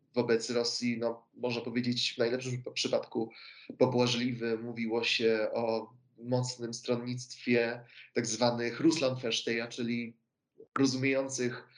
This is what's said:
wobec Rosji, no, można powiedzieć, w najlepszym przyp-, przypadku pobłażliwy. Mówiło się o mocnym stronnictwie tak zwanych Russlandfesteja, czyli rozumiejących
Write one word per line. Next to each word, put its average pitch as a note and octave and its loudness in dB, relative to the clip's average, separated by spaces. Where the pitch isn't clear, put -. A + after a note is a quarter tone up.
wobec A#2+ 2
Rosji, A#2+ 0
no, A#2 -2
można A#2 -4
powiedzieć, B2 0
w - -8
najlepszym B2 0
przyp-, B2 -6
przypadku A#2 -2
pobłażliwy. A#2+ 2
Mówiło A#2 -2
się A2+ 2
o A2+ -2
mocnym A#2+ -2
stronnictwie A#2+ 0
tak A#2+ 0
zwanych A#2 0
Russlandfesteja, B2 2
czyli A#2+ -4
rozumiejących C3 0